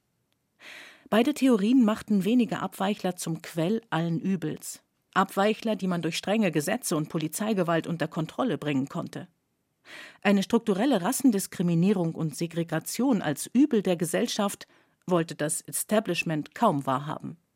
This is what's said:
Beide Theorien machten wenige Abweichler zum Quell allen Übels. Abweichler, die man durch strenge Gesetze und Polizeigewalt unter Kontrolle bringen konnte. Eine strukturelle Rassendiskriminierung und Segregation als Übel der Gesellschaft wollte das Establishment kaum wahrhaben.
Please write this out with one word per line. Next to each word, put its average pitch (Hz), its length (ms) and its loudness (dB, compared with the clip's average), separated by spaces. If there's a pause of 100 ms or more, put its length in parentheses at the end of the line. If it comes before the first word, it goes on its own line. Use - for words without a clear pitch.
(1080)
Beide 240 240 4
Theorien 247 500 4
machten 208 400 2
wenige 220 360 2
Abweichler 190 560 -2
zum - 260 -6
Quell 175 480 -2
allen 165 300 0
Übels. - 640 -6 (300)
Abweichler, 202 640 0
die 185 100 -4
man 175 140 -2
durch 160 160 -2
strenge 202 340 0
Gesetze 156 460 0
und 151 100 -2
Polizeigewalt 170 800 -2
unter 165 220 -4
Kontrolle 165 480 -4
bringen 143 320 -2
konnte. - 400 -10 (920)
Eine 202 220 4
strukturelle 214 600 2
Rassendiskriminierung 185 1120 2
und 160 200 -4
Segregation 170 840 -2
als - 320 -4
Übel 240 280 4
der 180 140 2
Gesellschaft 196 720 -2 (400)
wollte 165 280 2
das 151 260 -4
Establishment 170 920 -2
kaum 165 320 2
wahrhaben. 139 520 -4 (180)